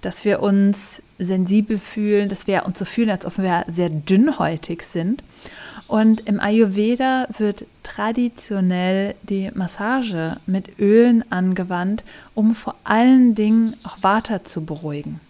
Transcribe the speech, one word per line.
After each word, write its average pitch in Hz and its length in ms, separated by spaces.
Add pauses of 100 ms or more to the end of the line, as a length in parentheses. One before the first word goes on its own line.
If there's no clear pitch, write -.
dass - 240
wir 202 180
uns 202 600 (160)
sensibel 190 600
fühlen, 208 500
dass 196 180
wir 190 200
uns 185 120
so 196 60
fühlen, 226 260
als 185 140
ob - 140
wir 180 280
sehr 175 220
dünnhäutig 165 960
sind. 180 400 (640)
Und 220 380
im 202 140
Ayurveda 226 880 (100)
wird 208 280 (180)
traditionell 196 1400
die 196 320
Massage 196 840 (100)
mit 190 320
Ölen 233 520
angewandt, 185 760 (300)
um 220 200
vor - 300
allen 247 500
Dingen 220 480
auch - 200
Vata 202 420
zu 160 200
beruhigen. 151 640